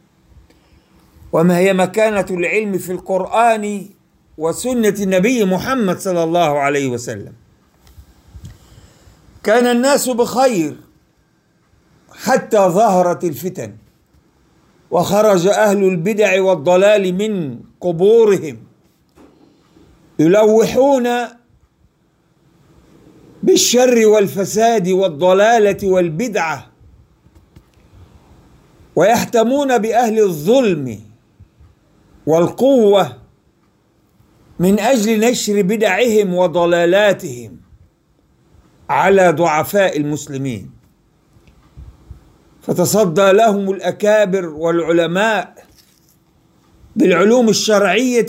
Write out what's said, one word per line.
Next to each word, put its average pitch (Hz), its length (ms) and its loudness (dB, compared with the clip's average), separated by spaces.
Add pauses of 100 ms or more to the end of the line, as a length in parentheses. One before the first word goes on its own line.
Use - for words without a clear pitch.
(1300)
وما 175 260 2
هي 190 160 2
مكانة 190 580 0
العلم 185 460 -4
في 175 140 -10
القرآن 202 960 -2 (520)
وسنة 208 600 -2
النبي 196 460 0
محمد 185 540 -2
صلى 175 240 -2
الله 165 360 0
عليه 143 280 -2
وسلم. 117 460 -10 (2000)
كان 240 240 2
الناس 247 420 0
بخير 220 680 -2 (1500)
حتى 262 340 0
ظهرت 180 680 2
الفتن، 147 520 -8 (1160)
وخرج 180 560 2
أهل 202 360 2
البدع 190 580 0
والضلال 185 720 2
من 185 440 -6 (220)
قبورهم 180 760 2 (1600)
يلوحون 220 920 2 (2250)
بالشر 247 640 2
والفساد 208 800 0
والضلالة 190 1000 0
والبدعة، 175 840 -4 (2250)
ويحتمون 233 840 0
بأهل 220 420 0
الظلم 170 800 0 (1300)
والقوة 202 920 2 (1400)
من 196 200 2
أجل 220 400 0
نشر 208 420 0
بدعهم 208 720 0
وضلالاتهم 175 1200 0 (1300)
على 180 420 4
ضعفاء 160 680 0
المسلمين، 139 720 -8 (1900)
فتصدى 185 720 0
لهم 202 400 2
الأكابر 196 760 -2
والعلماء 170 1200 -2 (1300)
بالعلوم 214 540 2
الشرعية 214 800 0